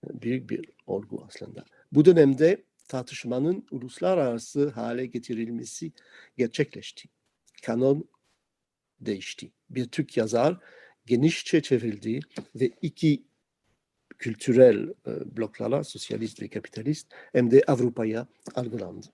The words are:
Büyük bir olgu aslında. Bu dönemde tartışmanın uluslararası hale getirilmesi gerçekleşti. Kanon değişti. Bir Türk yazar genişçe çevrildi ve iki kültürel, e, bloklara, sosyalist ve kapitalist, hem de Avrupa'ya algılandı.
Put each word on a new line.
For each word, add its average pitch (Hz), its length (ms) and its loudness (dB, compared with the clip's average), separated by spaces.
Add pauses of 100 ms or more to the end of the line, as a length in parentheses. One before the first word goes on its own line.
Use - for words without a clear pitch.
Büyük 120 460 -8
bir - 180 -8 (180)
olgu 101 420 -8
aslında. - 360 -18 (280)
Bu 147 120 6
dönemde 160 600 6 (240)
tartışmanın 131 800 -4
uluslararası 139 1000 -2
hale 120 380 -6
getirilmesi 117 840 -8 (440)
gerçekleşti. - 720 -4 (580)
Kanon 131 420 0 (920)
değişti. 104 520 -10 (180)
Bir 123 180 -6
Türk - 280 -4
yazar 120 420 0 (480)
genişçe 147 560 2
çevrildi 113 580 -4 (340)
ve 123 160 0 (120)
iki 151 420 0 (920)
kültürel, 120 720 6 (180)
e, - 300 -10
bloklara, 113 480 -4
sosyalist 110 580 -10
ve - 60 -12
kapitalist, - 580 -8 (260)
hem 123 180 2
de 131 160 8
Avrupa'ya 120 600 -2 (280)
algılandı. 107 600 -8